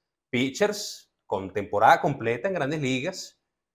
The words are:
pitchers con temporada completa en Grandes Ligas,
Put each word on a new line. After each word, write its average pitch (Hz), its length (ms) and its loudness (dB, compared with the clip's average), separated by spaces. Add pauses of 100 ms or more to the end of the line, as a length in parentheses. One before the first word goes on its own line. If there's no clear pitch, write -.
(320)
pitchers 135 800 -2 (160)
con 95 260 -6
temporada 107 480 4
completa 120 460 -2
en 196 80 -2
Grandes 151 260 -4
Ligas, 131 600 -4 (340)